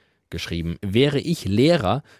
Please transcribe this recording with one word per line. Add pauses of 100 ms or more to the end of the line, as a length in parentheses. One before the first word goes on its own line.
(320)
geschrieben,
„Wäre
ich
Lehrer, (180)